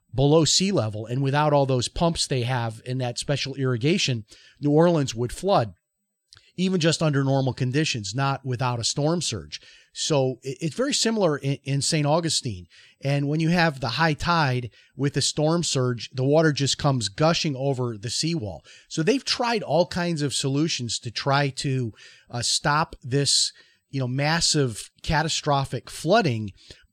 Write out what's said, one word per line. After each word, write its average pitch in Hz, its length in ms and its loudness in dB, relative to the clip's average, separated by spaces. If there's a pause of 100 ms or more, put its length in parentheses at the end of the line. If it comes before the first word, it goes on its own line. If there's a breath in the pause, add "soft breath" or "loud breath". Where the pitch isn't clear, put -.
(140)
below 143 320 6
sea 190 260 2
level, 110 340 -2
and 127 180 -2
without 147 300 2
all 139 120 4
those 127 220 0
pumps - 400 -2
they 131 140 -2
have 117 440 -4
in 127 120 -4
that 123 200 -4
special 135 380 -4
irrigation, 127 720 0 (340 loud breath)
New 143 120 2
Orleans 156 440 4
would 120 160 -4
flood, 151 420 0 (800 soft breath)
even 185 240 2
just 151 220 2
under 143 220 2
normal 135 300 0
conditions, 127 640 -2
not 139 280 -2
without 123 360 -4
a 113 40 -6
storm 156 380 0
surge. 76 400 -8 (320 loud breath)
So 131 480 0
it, 135 180 -10
it's 131 160 -4
very 254 180 -2
similar 202 440 2
in, 135 260 -4
in 139 180 -2
Saint 147 260 0
Augustine. 143 600 -2 (360 loud breath)
And 143 240 0
when 156 120 -2
you 160 100 2
have 165 300 2
the 131 100 -4
high 156 240 2
tide 139 580 0 (240 soft breath)
with 139 180 -2
the 139 80 0
storm 160 400 0
surge, 123 500 -2
the 127 120 -4
water 156 280 6
just 139 280 -2
comes 127 300 0
gushing 156 460 0
over 123 400 -2
the 104 140 -8
seawall. 135 540 -4 (240 loud breath)
So 160 160 -2
they've 247 200 2
tried 233 380 0
all 160 240 2
kinds 175 380 -2
of 139 100 0
solutions 135 680 -2
to 117 120 -10
try 139 380 0
to, 131 440 -4 (380 loud breath)
uh, 120 100 -6
stop 151 600 0
this, 139 480 0 (400 soft breath)
you 135 80 -4
know, 127 80 -2
massive 143 800 0 (140)
catastrophic 147 880 -2
flooding, 143 600 0 (400 loud breath)